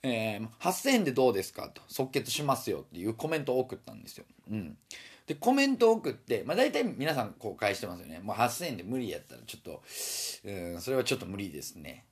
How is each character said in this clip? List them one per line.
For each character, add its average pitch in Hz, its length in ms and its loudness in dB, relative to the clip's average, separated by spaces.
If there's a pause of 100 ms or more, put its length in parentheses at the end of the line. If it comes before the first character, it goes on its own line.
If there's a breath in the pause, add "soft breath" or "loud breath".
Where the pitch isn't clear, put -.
え 110 340 0
ー、 110 100 -6 (120)
「八 185 140 0
千 269 240 2
円 214 60 6
で 147 80 2
ど 127 200 6
う - 20 2
で 98 80 2
す - 100 -4
か」 - 220 -8
と、 - 160 -18
「即 131 220 -2
決 117 180 -2
し 147 140 -2
ま 139 120 4
す - 140 -6
よ」 78 180 0
っ - 60 -20
て 85 60 -10
い 95 80 -2
う 110 80 0
コ 151 120 -6
メ 160 120 0
ン 139 60 -4
ト 135 80 2
を 127 80 4
送 127 140 -2
っ - 40 -12
た 113 140 -18
ん 110 100 -16
で - 60 -16
す - 100 -16
よ。 - 60 -18 (260)
う 107 40 -4
ん。 92 220 -6 (480 loud breath)
で、 - 80 -4
コ 233 200 2
メ 277 120 6
ン 269 120 2
ト 233 120 8
を 226 40 10
送 220 180 0
っ - 20 -4
て、 - 320 -2
ま 143 80 0
あ、 - 20 2
大 262 160 4
体 - 120 2
皆 147 320 0
さ 127 80 0
ん 101 100 -6
こ - 160 -8
う 92 80 -8
返 101 160 4
し - 80 -4
て 101 60 -6
ま 87 100 -8
す 87 40 -14
よ 80 40 -14
ね。 80 180 -12
「も 101 80 -4
う - 40 -2
八 117 220 2
千 170 120 -4
円 117 80 -4
で 85 60 -10
無 120 160 -2
理 113 100 -2
や 82 80 -4
っ - 60 -8
た - 120 -18
ら 58 60 -18
ち - 140 -12
ょ - 20 -18
っ - 60 -20
と、 78 180 -12 (640 loud breath)
う 87 320 -6
ん、 85 40 -8
そ 127 100 -2
れ 135 60 4
は 127 60 4
ち - 100 2
ょ 120 40 0
っ - 20 -4
と 95 60 -8
無 92 100 -6
理 98 140 -4
で 73 140 -8
す - 140 -12
ね」。 78 340 -14